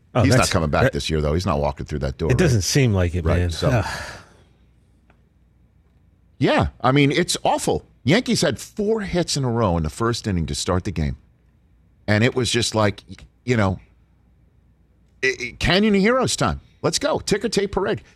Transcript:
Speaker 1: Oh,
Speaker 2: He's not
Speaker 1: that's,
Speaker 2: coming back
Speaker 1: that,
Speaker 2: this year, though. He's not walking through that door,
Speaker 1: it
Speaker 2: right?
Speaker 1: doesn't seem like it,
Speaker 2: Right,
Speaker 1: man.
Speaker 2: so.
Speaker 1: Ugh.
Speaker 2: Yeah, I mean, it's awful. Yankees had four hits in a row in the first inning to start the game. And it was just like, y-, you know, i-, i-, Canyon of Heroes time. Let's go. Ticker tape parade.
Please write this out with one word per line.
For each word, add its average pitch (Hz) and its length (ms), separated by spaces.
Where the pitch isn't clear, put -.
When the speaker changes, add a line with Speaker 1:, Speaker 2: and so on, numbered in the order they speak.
Speaker 1:
Oh, 113 40
Speaker 2:
He's 135 100
not 127 60
Speaker 1:
that's, 90 120
Speaker 2:
coming 82 180
back 85 140
Speaker 1:
that, 131 100
Speaker 2:
this 71 160
year, 78 120
though. 73 120
He's 92 120
not 78 140
walking 71 260
through 73 140
that 67 180
door, 80 120
Speaker 1:
it - 40
Speaker 2:
right? 123 60
Speaker 1:
doesn't 127 240
seem 127 300
like 90 220
it, 85 100
Speaker 2:
Right, 87 140
Speaker 1:
man. 87 120
Speaker 2:
so. 80 180
Speaker 1:
Ugh. 101 160
Speaker 2:
Yeah, 143 280
I 127 100
mean, 143 200
it's 170 320
awful. 190 420
Yankees 214 380
had 143 180
four 214 420
hits 175 360
in 139 60
a 127 60
row 113 280
in 82 60
the 76 60
first 113 380
inning 87 200
to 71 80
start 90 280
the 107 80
game. 73 260
And 107 160
it 117 120
was 120 160
just 117 240
like, 104 340
y-, 95 60
you 123 140
know, 95 220
i-, 131 160
i-, 120 200
Canyon 202 360
of 196 60
Heroes 233 340
time. 82 260
Let's 151 160
go. 285 200
Ticker 208 300
tape 202 220
parade. 196 300